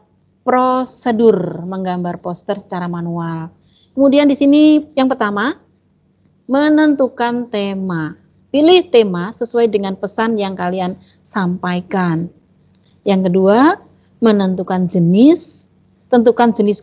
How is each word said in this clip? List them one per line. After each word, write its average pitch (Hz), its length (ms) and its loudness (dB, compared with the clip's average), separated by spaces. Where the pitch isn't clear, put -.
prosedur 233 1200 0
menggambar 180 560 -6
poster 196 400 -8
secara 175 240 -8
manual. 170 640 -8
Kemudian 277 320 4
di 269 80 0
sini 285 240 4
yang 262 160 0
pertama, 226 480 -4
menentukan 269 1040 0
tema. 190 720 -6
Pilih 339 400 4
tema 202 400 0
sesuai 233 400 -2
dengan 196 240 -4
pesan 226 400 -4
yang 190 160 -4
kalian 185 400 -4
sampaikan. 180 1040 -4
Yang 190 240 0
kedua, 202 560 2
menentukan 190 640 0
jenis, 190 800 2
tentukan 233 400 4
jenis 208 300 0